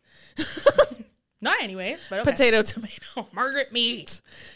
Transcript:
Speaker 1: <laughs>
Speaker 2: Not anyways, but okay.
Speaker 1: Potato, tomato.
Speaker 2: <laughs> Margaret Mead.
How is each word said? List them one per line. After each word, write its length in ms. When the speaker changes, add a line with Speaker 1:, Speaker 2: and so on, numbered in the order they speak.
Speaker 1:
<laughs> 1080
Speaker 2:
Not 200
anyways, 480
but 120
okay. 100
Speaker 1:
Potato, 320
tomato. 640
Speaker 2:
<laughs> 40
Margaret 380
Mead. 400